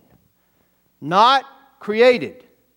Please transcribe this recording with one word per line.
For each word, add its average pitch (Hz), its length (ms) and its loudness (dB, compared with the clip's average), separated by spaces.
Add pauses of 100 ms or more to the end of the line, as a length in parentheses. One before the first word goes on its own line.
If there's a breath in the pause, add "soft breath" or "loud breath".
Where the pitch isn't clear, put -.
(1000)
Not 226 460 0 (340)
created, 220 640 -2 (340)